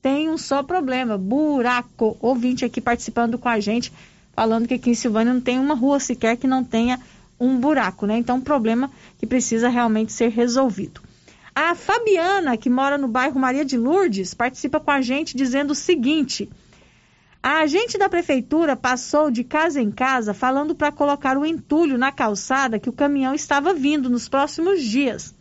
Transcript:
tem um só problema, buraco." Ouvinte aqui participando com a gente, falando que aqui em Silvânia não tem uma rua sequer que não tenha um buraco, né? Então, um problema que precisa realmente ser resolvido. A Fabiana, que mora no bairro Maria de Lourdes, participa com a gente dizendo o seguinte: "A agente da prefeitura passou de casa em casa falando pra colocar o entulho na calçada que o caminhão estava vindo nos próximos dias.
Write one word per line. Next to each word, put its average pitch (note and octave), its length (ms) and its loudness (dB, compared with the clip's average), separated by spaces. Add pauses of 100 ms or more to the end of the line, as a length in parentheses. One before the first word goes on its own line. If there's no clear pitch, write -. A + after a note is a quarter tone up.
tem D4 280 0
um D#4+ 80 -2
só C#4 240 -2
problema, B3+ 560 -2
buraco." B3 1040 0
Ouvinte B3 420 0
aqui A#3+ 160 -4
participando A#3 560 -2
com A#3+ 140 -2
a A3 100 0
gente, A3 320 -2 (420)
falando A3+ 320 0
que B3 60 -2
aqui B3 160 -2
em A#3+ 60 4
Silvânia A3+ 400 0
não B3 80 0
tem B3 160 0
uma C#4+ 160 0
rua C4+ 260 2
sequer A#3 380 -2
que B3+ 80 -2
não C4 180 2
tenha A#3+ 340 0 (400)
um B3+ 200 2
buraco, A#3+ 480 0
né? G#3+ 100 0
Então, A#3+ 220 0
um - 20 -2
problema B3+ 500 0 (280)
que - 80 -4
precisa A#3 420 0
realmente A3+ 420 2
ser A#3 200 0
resolvido. A#3+ 720 0 (520)
A E4 200 0
Fabiana, F#4+ 840 0
que A#3+ 140 -2
mora C#4 260 2
no C#4 120 -2
bairro B3+ 300 0
Maria C4 240 2
de C4+ 140 -2
Lourdes, A#3+ 560 0
participa C4 480 -2
com D4+ 100 -2
a C#4 120 2
gente C4 340 -4
dizendo C#4 360 0
o - 20 0
seguinte: D4 720 0 (960)
"A C#4+ 160 0
agente F4+ 400 0
da G4 100 4
prefeitura D#4 680 0
passou C4 560 0
de A#3+ 140 -2
casa D4+ 380 0
em G#3 80 0
casa A#3+ 420 0
falando C#4 420 0
pra D4 160 0
colocar C#4+ 460 0
o C#4 80 0
entulho D#4 540 0
na C4 120 2
calçada A#3+ 680 0
que - 100 -4
o A3+ 60 -6
caminhão C#4 400 0
estava D4 400 0
vindo C#4+ 340 0
nos A#3+ 220 -2
próximos D#4+ 520 0
dias. A#3+ 580 -2